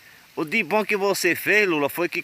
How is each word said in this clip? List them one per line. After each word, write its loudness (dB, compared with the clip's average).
O -4
de -2
bom 0
que 0
você 0
fez, 2
Lula, 0
foi -2
que -6